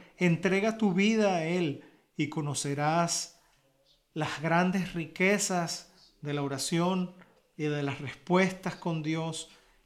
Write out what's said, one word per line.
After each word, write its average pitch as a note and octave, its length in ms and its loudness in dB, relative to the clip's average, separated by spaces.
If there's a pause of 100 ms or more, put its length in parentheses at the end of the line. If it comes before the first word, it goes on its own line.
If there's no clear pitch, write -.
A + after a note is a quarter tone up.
(160)
entrega F#3+ 640 2
tu G#3 160 2
vida G#3 420 4
a D#3+ 100 0
Él E3 380 -2 (320)
y D3 140 -2
conocerás D3 1120 -2 (720)
las D3+ 280 -4
grandes F3 520 2
riquezas F3+ 1000 -2 (280)
de D3 120 -6
la D3 80 -2
oración E3+ 720 0 (420)
y D#3 80 -6
de D3 200 0
las C#3 180 -4
respuestas F3+ 760 0
con D#3+ 280 -4
Dios D#3+ 460 -4 (360)